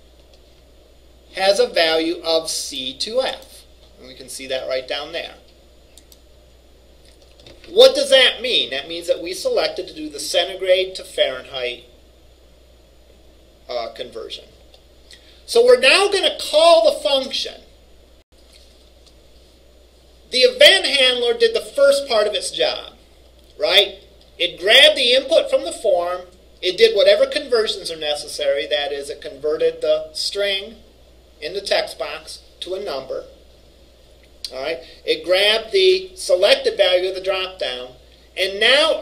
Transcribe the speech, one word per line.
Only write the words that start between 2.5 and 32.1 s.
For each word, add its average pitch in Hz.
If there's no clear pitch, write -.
to 233
F. -
And 123
we 127
can 127
see 131
that 131
right 131
down 147
there. 147
What 508
does 571
that 254
mean? 156
That 139
means 170
that 170
we 175
selected 175
to -
do 156
the 143
centigrade 185
to -
Fahrenheit, 127
uh, 120
conversion. 117
So -
we're 494
now 339
gonna 339
call 320
the -
function. -
The 247
event 294
handler 247
did 226
the -
first 277
part 214
of 208
its 180
job, 139
right? 180
It 165
grabbed 254
the 247
input 269
from 262
the -
form, 180
it 180
did 220
whatever 202
conversions 226
are 160
necessary, 147
that 143
is, 143
it -
converted 156
the 156
string 202
in 156
the 196
text 175
box 156